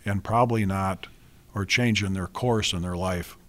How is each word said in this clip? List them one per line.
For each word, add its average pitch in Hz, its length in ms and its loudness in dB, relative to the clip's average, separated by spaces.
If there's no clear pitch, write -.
and 101 200 -2
probably 117 400 4
not, 95 420 -2
or 101 100 -2
changing 104 480 2
their 92 140 -2
course 113 460 0
in 87 100 -2
their 90 140 -4
life 90 400 -4